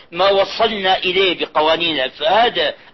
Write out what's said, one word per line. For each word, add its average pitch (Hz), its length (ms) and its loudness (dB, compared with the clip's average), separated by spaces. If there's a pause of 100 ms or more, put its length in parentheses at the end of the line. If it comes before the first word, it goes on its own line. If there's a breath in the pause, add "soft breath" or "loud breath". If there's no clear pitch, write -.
(120 loud breath)
ما 185 180 2
وصلنا 196 680 0
إليه 185 400 0
بقوانينه. 156 720 0
فهذا 170 640 0 (200 loud breath)